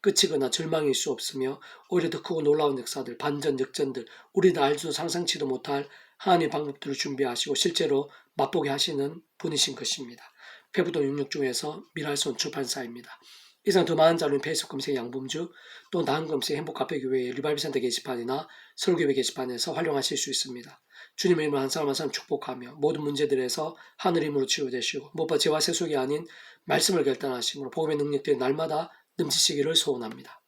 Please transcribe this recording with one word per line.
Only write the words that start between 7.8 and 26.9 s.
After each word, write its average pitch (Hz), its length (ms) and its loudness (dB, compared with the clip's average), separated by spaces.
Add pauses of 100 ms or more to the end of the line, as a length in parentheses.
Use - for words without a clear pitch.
맛보게 143 340 0
하시는 143 520 -2 (160)
분이신 143 380 0
것입니다. 120 480 -8 (500)
페브돈 170 300 2
육육 139 260 -2
중에서 147 540 -4 (100)
미랄손 143 440 -2
출판사입니다. 123 800 -6 (480)
이상 180 200 6
더 165 100 0
많은 160 220 6
자료는 143 240 2
페이스북 156 300 -4
검색 139 220 -4
양범주 131 560 -4 (400)
또 175 120 0
나은 160 260 0
검색 147 300 0
행복카페교회 131 720 -2
리바이브센터 143 480 0
게시판이나 127 680 -2 (300)
설교회 156 380 4
게시판에서 127 580 -2
활용하실 147 460 0
수 - 120 -2
있습니다. 127 520 -6 (340)
주님의 175 300 4
이름으로 143 160 2
한 135 80 -2
사람 151 180 0
한 135 80 2
사람 143 160 -2
축복하며 127 640 -6
모든 151 280 0
문제들에서 143 760 0 (200)
하늘 170 260 2
힘으로 143 240 0
치유되시고 127 680 -2
무엇보다 160 260 0
죄와 156 220 2
세속이 165 340 0
아닌 143 320 -2 (380)
말씀을 160 400 4